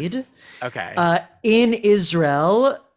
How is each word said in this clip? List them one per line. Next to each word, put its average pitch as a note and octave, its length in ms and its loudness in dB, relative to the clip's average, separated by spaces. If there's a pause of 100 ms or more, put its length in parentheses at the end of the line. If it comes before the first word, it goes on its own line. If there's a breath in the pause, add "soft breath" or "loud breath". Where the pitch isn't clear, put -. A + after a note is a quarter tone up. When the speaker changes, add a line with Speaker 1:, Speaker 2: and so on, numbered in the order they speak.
(140)
Speaker 1:
Yes. C4 120 -8 (400 loud breath)
Okay. A2+ 320 -10
Speaker 2:
Uh, E3+ 220 0 (240)
in A3+ 300 4
Israel, F#3 1040 2 (200)